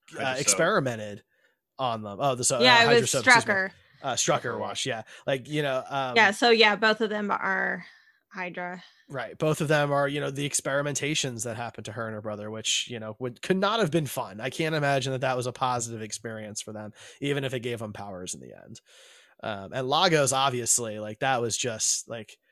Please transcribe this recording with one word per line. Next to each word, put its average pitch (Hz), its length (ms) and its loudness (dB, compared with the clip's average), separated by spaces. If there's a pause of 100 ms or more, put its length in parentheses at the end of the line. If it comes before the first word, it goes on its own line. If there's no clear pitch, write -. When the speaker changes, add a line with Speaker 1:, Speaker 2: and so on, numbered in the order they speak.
(120)
Speaker 1:
Hydra 127 240 -2
soap. 135 60 -4
Speaker 2:
experimented 131 840 0 (560)
on 117 240 -2
them. 101 180 -10
Oh, 135 140 2
the 123 80 -4
so-, 135 180 2
Speaker 3:
Yeah, 247 160 8
Speaker 2:
uh, 233 40 8
Speaker 3:
it 233 40 6
Speaker 2:
Hydra 233 160 6
Speaker 3:
was - 100 0
Speaker 2:
soap, 123 140 0
excuse 240 220 8
me. 208 60 2
Speaker 3:
Strucker. 190 180 -2 (300)
Speaker 2:
Uh, 131 120 -2
Strucker 135 280 2
Speaker 1:
Strucker 123 120 -4
Speaker 2:
watch, 107 60 -6
Speaker 1:
watch. 104 260 -6
Speaker 2:
yeah. 113 160 -4 (240)
Like, 135 240 -2
you 151 140 -2
know, 131 260 0
um, 131 260 -2
Speaker 3:
Yeah, 208 160 8
so 240 200 2
yeah, 214 240 6
both 214 260 2
of 214 80 0
them 208 220 -4
are 190 520 -2 (460)
Hydra. 180 540 -10 (260)
Speaker 2:
Right. 117 280 -8
Both 156 240 0
of 147 80 -2
them 147 220 4
are, 143 160 4
you 143 120 -2
know, 139 120 -2
the 143 160 -2
experimentations 143 960 -2
that 117 120 -6
happened 117 280 -8
to 107 80 -10
her 117 120 -6
and 110 80 -6
her 107 80 -8
brother, 107 300 -8
which, - 380 -2
you 120 100 -8
know, 110 200 -8
would, 123 220 -6
could 190 160 2
not 208 220 2
have 185 120 2
been 156 140 2
fun. 107 340 -6
I 127 120 -4
can't 160 240 -2
imagine 139 380 2
that 127 80 -4
that 131 160 2
was 123 100 -2
a 123 60 -4
positive 117 500 -2
experience 107 580 -10
for 107 120 -12
them, 107 200 -10 (280)
even 143 220 -2
if 131 120 -4
it 120 60 -4
gave 120 180 -4
them 107 140 -8
powers 92 420 -10
in 69 60 -14
the 60 140 -16
end. 50 260 -20 (600)
Um, 98 320 -6
and 127 160 -2
Lagos, 156 420 4
obviously, 123 680 0
like, 107 200 -8
that 131 220 2
was 113 160 -2
just, - 500 -2
like, 117 300 -12 (140)